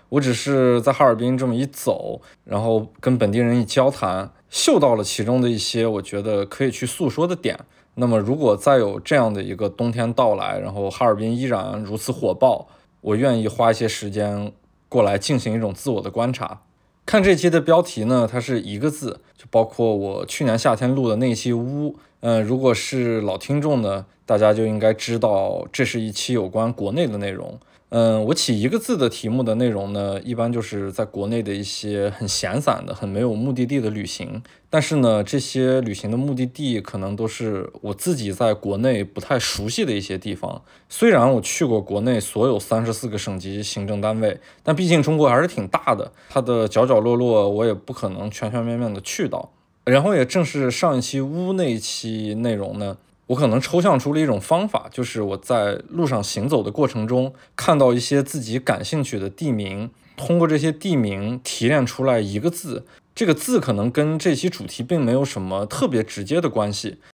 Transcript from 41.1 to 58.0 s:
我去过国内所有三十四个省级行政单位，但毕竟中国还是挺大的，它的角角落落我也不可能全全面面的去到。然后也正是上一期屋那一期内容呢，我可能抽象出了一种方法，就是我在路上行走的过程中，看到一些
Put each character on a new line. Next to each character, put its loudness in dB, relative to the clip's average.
我 2
去 -2
过 2
国 -4
内 2
所 0
有 2
三 -2
十 -2
四 -6
个 -6
省 -6
级 -8
行 -6
政 -4
单 -2
位， 0
但 2
毕 0
竟 6
中 2
国 6
还 6
是 2
挺 -4
大 0
的， -4
它 -2
的 2
角 4
角 6
落 4
落 4
我 0
也 2
不 -10
可 -6
能 -8
全 -6
全 -2
面 -2
面 -2
的 -8
去 -4
到。 -8
然 6
后 2
也 4
正 0
是 0
上 2
一 0
期 -4
屋 -4
那 0
一 -2
期 -6
内 -2
容 -6
呢， -6
我 0
可 4
能 2
抽 0
象 4
出 -2
了 0
一 2
种 0
方 0
法， -4
就 -6
是 -6
我 -4
在 0
路 0
上 0
行 -4
走 2
的 -6
过 2
程 -4
中， 0
看 2
到 6
一 2
些 2